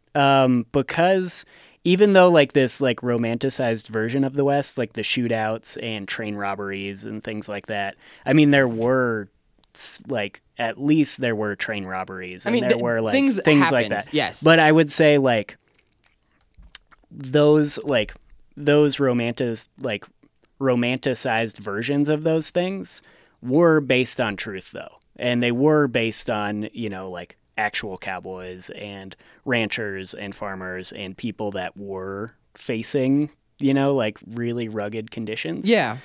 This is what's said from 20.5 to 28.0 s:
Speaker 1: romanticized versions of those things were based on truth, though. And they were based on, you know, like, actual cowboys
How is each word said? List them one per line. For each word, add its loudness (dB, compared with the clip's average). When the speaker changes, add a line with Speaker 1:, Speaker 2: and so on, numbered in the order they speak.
Speaker 1:
romanticized 0
versions -2
of 0
those 0
things -6
were 4
based 0
on -2
truth, -12
though. -16
And -2
they 2
were 4
based -2
on, -4
you -8
know, -10
like, -14
actual -6
cowboys -12